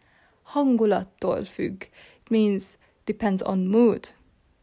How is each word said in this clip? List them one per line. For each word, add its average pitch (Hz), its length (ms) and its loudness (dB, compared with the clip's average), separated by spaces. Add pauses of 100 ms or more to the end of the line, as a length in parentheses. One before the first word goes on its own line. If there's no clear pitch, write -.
(440)
Hangulattól 214 1000 0
függ. - 380 -8 (380)
It - 80 -20
means 208 480 0 (260)
depends 208 380 -2
on 185 260 -2
mood. 220 480 2 (480)